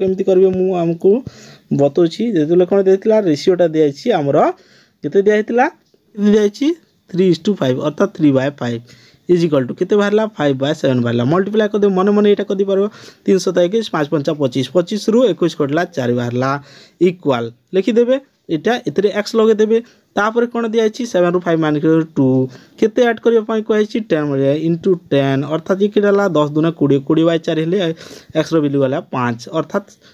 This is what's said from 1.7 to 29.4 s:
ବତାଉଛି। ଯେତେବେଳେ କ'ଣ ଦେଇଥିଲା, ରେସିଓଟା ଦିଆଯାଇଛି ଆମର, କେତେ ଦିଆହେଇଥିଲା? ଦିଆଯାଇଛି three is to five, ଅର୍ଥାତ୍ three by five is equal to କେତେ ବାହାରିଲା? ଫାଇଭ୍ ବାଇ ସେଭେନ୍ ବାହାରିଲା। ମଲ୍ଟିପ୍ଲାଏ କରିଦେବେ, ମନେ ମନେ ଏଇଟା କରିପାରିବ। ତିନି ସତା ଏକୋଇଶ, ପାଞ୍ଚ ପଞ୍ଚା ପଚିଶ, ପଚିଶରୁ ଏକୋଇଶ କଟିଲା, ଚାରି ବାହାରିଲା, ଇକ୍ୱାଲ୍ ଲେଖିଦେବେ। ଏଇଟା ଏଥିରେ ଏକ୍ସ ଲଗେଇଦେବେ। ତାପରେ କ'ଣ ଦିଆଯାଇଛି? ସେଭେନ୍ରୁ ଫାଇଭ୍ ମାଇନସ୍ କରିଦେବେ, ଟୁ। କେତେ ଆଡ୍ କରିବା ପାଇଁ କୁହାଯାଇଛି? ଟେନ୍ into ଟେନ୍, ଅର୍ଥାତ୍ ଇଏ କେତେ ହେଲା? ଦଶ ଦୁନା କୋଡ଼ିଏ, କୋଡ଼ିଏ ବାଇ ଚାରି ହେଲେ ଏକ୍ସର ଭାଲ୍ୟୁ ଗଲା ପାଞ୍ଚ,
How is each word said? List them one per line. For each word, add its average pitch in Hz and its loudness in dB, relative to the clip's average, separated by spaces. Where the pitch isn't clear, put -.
ବତାଉଛି। 165 0
ଯେତେବେଳେ 175 2
କ'ଣ 202 2
ଦେଇଥିଲା, 196 2
ରେସିଓଟା 175 0
ଦିଆଯାଇଛି 156 -2
ଆମର, 143 0
କେତେ 151 -2
ଦିଆହେଇଥିଲା? 214 0
ଦିଆଯାଇଛି 208 2
three 185 2
is 165 0
to 214 0
five, 131 0
ଅର୍ଥାତ୍ 156 -2
three 151 2
by 135 0
five 120 -6
is 175 4
equal 143 0
to 180 -10
କେତେ 185 -2
ବାହାରିଲା? 208 0
ଫାଇଭ୍ 143 0
ବାଇ 147 -2
ସେଭେନ୍ 127 0
ବାହାରିଲା। 120 0
ମଲ୍ଟିପ୍ଲାଏ 202 0
କରିଦେବେ, 202 0
ମନେ 196 2
ମନେ 208 2
ଏଇଟା 202 0
କରିପାରିବ। 196 -2
ତିନି 196 2
ସତା 180 0
ଏକୋଇଶ, 214 -2
ପାଞ୍ଚ 151 -2
ପଞ୍ଚା 156 -2
ପଚିଶ, 131 -2
ପଚିଶରୁ 202 0
ଏକୋଇଶ 160 -2
କଟିଲା, 147 -2
ଚାରି 123 -4
ବାହାରିଲା, 123 -2
ଇକ୍ୱାଲ୍ 127 -2
ଲେଖିଦେବେ। 233 2
ଏଇଟା 165 -2
ଏଥିରେ 190 -2
ଏକ୍ସ - -10
ଲଗେଇଦେବେ। 220 2
ତାପରେ 226 0
କ'ଣ 233 -4
ଦିଆଯାଇଛି? 220 -2
ସେଭେନ୍ରୁ 175 0
ଫାଇଭ୍ 165 0
ମାଇନସ୍ 151 -2
କରିଦେବେ, 160 2
ଟୁ। 139 2
କେତେ 220 0
ଆଡ୍ 226 -2
କରିବା 233 2
ପାଇଁ 220 -2
କୁହାଯାଇଛି? 214 0
ଟେନ୍ 151 0
into 170 0
ଟେନ୍, 139 2
ଅର୍ଥାତ୍ 165 -4
ଇଏ 208 2
କେତେ 202 2
ହେଲା? 202 2
ଦଶ 151 0
ଦୁନା 160 2
କୋଡ଼ିଏ, 139 2
କୋଡ଼ିଏ 160 2
ବାଇ 165 2
ଚାରି 160 -4
ହେଲେ 175 -2
ଏକ୍ସର 160 -2
ଭାଲ୍ୟୁ 143 -2
ଗଲା 135 0
ପାଞ୍ଚ, 120 -2